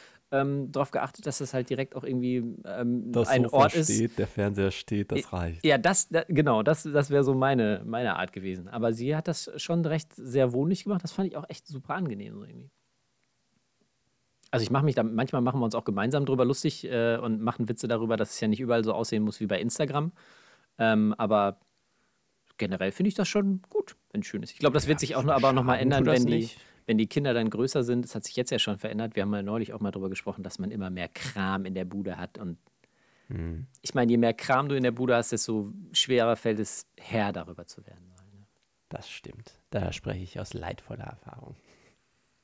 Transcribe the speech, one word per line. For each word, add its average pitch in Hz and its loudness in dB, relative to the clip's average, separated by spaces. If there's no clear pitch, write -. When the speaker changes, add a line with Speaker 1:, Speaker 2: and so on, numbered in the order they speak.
Speaker 1:
ähm, 139 0
drauf 139 -2
geachtet, - -4
dass 143 -4
das 139 -6
halt 127 -2
direkt 131 -4
auch 131 -8
irgendwie, 127 -2
ähm, 120 -2
Speaker 2:
Das 120 2
Speaker 1:
ein 127 6
Speaker 2:
Sofa 120 2
Speaker 1:
Ort 143 8
ist. 156 2
Speaker 2:
steht, 113 2
der 101 0
Fernseher 101 0
steht, 101 -4
das 92 0
Speaker 1:
I-, - -12
Speaker 2:
reicht. 85 -4
Speaker 1:
ja, 143 6
das, 170 4
da, 165 2
genau, 139 4
das, 151 2
das 143 2
wär 143 6
so 135 4
meine, 123 4
meine 113 -2
Art 90 -4
gewesen. 92 -8
Aber 113 -2
sie 123 -2
hat 156 -4
das - -4
schon 170 0
recht 156 -2
sehr 123 2
wohnlich 156 0
gemacht. 196 -2
Das 165 -10
fand 190 -2
ich - -8
auch 151 -8
echt - -16
super 143 -8
angenehm 110 -6
so 104 -14
irgendwie. 120 -20
Also 120 2
ich 104 0
mach 139 4
mich 151 4
da, 131 2
manchmal 117 0
machen 127 2
wir 117 2
uns 110 0
auch 117 -2
gemeinsam 127 0
drüber 127 4
lustig, 135 -2
äh, 117 2
und 113 -2
machen 113 -2
Witze 117 -4
darüber, 113 0
dass 110 0
es - -10
ja 113 0
nicht 107 2
überall 120 2
so 110 0
aussehen 110 0
muss 107 -2
wie 110 -2
bei 95 0
Instagram. 147 -2
Ähm, 107 4
aber 101 2
generell 95 -2
find 190 0
ich 202 0
das 196 0
schon 196 0
gut, - -4
wenn's 104 -6
schön - -6
ist. - -12
Ich - -20
glaub, 143 4
das 143 2
wird 151 4
Speaker 2:
Ja, - -6
Speaker 1:
sich - -4
auch 131 0
noch, 147 4
Speaker 2:
schaden 131 4
Speaker 1:
aber 135 6
noch 127 4
mal 127 2
Speaker 2:
tut - -2
Speaker 1:
ändern, 131 4
Speaker 2:
das 123 6
Speaker 1:
wenn 123 4
die, 117 2
Speaker 2:
nicht. 113 -2
Speaker 1:
wenn 113 2
die 110 4
Kinder 143 0
dann 113 2
größer 127 0
sind. 120 0
Das - -10
hat 107 -6
sich - -10
jetzt 123 -2
ja 127 0
schon 104 -2
verändert. 110 -6
Wir 107 2
haben 104 0
ja 101 -2
neulich 104 -2
auch 110 -10
mal 101 -2
drüber 95 -4
gesprochen, 98 -6
dass 95 -12
man 98 -4
immer 101 -4
mehr 90 -6
Kram 95 -4
in 95 -6
der 92 -2
Bude 92 -6
hat 90 -10
und 87 -8
Speaker 2:
Hm. 85 -6
Speaker 1:
ich - -4
meine, 123 4
je 120 6
mehr 117 4
Kram 135 0
du 139 0
in 131 0
der 123 4
Bude 120 2
hast, 117 0
desto 110 -2
schwerer 117 2
fällt 110 0
es, - -6
Herr 104 -2
darüber 85 -12
zu - -20
werden. 92 -20
Speaker 2:
Das - -12
stimmt. - -18
Da 95 -2
spreche 98 -8
ich - -12
aus 98 -10
leidvoller - -10
Erfahrung. - -18